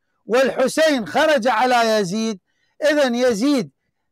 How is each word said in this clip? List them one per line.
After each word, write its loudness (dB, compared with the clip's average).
والحسين 0
خرج 0
على 2
يزيد، -6
إذن 2
يزيد 0